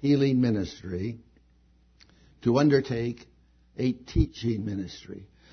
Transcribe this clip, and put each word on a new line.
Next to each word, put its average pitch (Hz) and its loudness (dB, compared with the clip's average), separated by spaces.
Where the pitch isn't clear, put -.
healing 139 4
ministry 101 -2
to 120 2
undertake 131 0
a 127 -2
teaching - -2
ministry? 98 -10